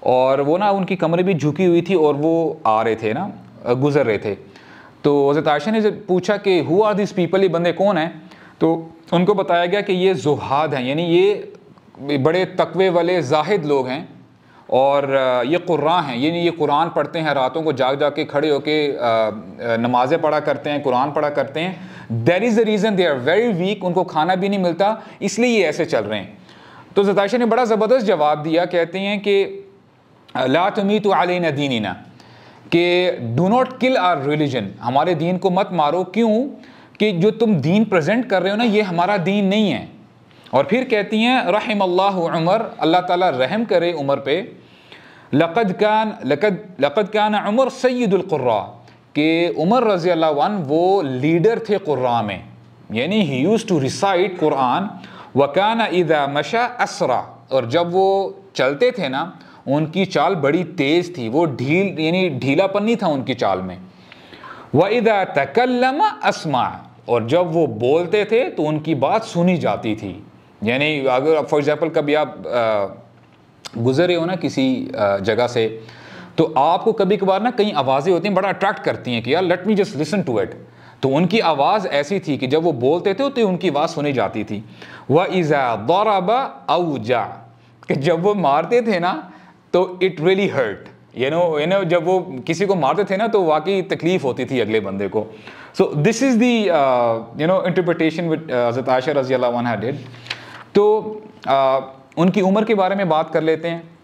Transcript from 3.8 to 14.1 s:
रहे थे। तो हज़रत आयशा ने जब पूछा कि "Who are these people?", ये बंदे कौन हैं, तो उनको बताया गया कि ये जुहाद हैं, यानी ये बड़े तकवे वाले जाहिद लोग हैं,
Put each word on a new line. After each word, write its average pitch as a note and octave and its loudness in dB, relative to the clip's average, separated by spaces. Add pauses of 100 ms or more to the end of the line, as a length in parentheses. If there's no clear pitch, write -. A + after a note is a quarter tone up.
रहे G#2+ 0
थे। G2+ -8 (520)
तो C#3+ 4
हज़रत D3+ 0
आयशा D3+ 0
ने A3 0
जब - -2
पूछा F3+ 0
कि F#3+ 2
"Who D#3 0
are G#3+ 2
these G3 -2
people?", F3 0
ये G3 4
बंदे E3+ 0
कौन F#3 0
हैं, E3 -4 (380)
तो E3 0 (220)
उनको F3+ 4
बताया F3+ 0
गया G3 0
कि G3+ -4
ये F#3 2
जुहाद C#3+ -2
हैं, B2+ -4
यानी C#3+ -2
ये F3+ 2 (680)
बड़े D#3+ 2
तकवे F3 0
वाले F3 2
जाहिद D3+ 0
लोग C#3+ 0
हैं, B2+ -8 (600)